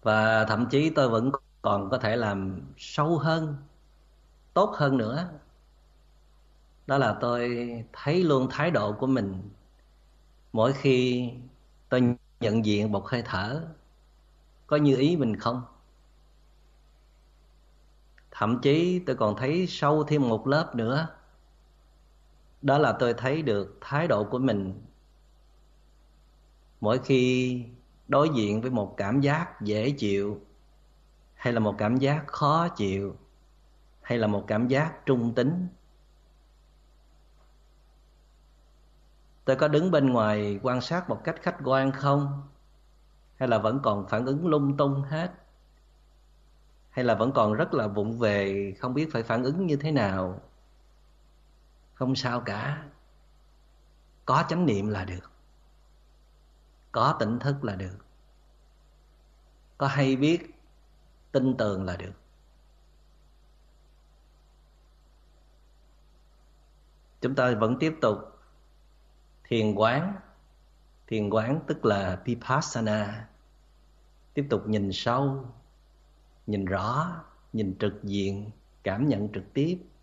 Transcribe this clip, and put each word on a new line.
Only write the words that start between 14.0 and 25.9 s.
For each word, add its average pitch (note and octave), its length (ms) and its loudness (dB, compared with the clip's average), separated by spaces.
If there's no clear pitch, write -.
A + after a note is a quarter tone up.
có D3 100 2
như C#3+ 200 6
ý D#3 200 4
mình A2+ 180 0
không. B2 280 -4
Thậm A2+ 300 0
chí F3 380 4
tôi C3+ 160 -2
còn G#2+ 220 2
thấy D#3+ 300 0
sâu D3+ 360 2
thêm D3 260 2
một A2+ 180 0
lớp D3 280 0
nữa. C3 320 -2
Đó C#3 160 4
là C#3+ 220 4
tôi A#2+ 140 2
thấy C3 280 -2
được G2+ 400 -2
thái D3+ 260 -2
độ A2 160 2
của B2 160 -4
mình G2+ 420 -2